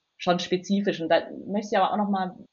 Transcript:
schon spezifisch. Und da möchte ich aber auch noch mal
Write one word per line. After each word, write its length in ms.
schon 220
spezifisch. 640
Und 80
da 180
möchte 260
ich 60
aber 140
auch 60
noch 100
mal 260